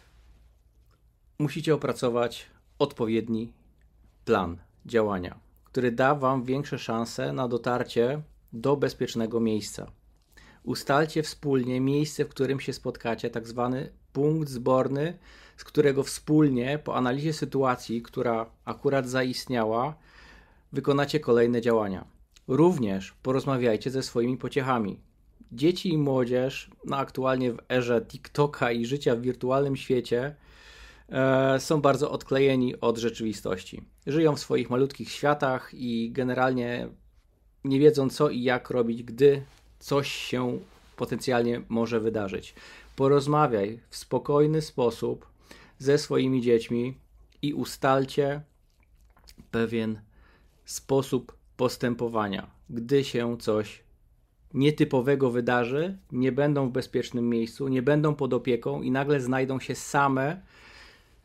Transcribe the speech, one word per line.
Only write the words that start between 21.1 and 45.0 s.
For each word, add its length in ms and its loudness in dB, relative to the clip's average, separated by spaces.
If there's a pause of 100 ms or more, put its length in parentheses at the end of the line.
kolejne 420 4
działania. 440 0 (420)
Również 640 2 (100)
porozmawiajcie 680 0
ze 120 -4
swoimi 340 -2
pociechami. 640 -2 (520)
Dzieci 420 0
i 40 2
młodzież, 720 0 (160)
no, 120 -4
aktualnie 560 0
w 60 -14 (120)
erze 360 2
TikToka 640 -2
i 140 -2
życia 300 0
w 60 -2
wirtualnym 540 0
świecie, 600 -2 (760)
e, 500 2
są 220 0
bardzo 300 2
odklejeni 680 2
od 180 2
rzeczywistości. 880 -6 (240)
Żyją 280 2
w 40 -6
swoich 300 -2
malutkich 420 -2
światach 640 0
i 380 -4
generalnie 800 0 (720)
nie 160 2
wiedzą, 300 6
co 200 2
i 140 -4
jak 260 0
robić, 340 0
gdy 400 4 (360)
coś 320 -2
się 480 -4 (360)
potencjalnie 720 0
może 300 0
wydarzyć. 560 -4 (400)
Porozmawiaj 840 2 (100)
w 80 -16
spokojny 640 2
sposób 640 -2 (520)